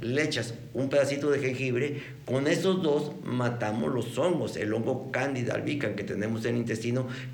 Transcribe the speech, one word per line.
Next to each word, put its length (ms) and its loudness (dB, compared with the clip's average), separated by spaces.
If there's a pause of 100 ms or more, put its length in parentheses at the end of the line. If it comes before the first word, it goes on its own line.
le 220 2
echas 320 -2 (180)
un 160 0
pedacito 400 4
de 80 4
jengibre, 640 0 (240)
con 220 2
esos 340 2
dos 300 2 (120)
matamos 680 0
los 240 -2
hongos, 400 2
el 160 0
hongo 380 0
Candida 420 0
albicans 420 0
que 80 -4
tenemos 420 -2
en 100 2
el 60 2
intestino, 440 0 (280)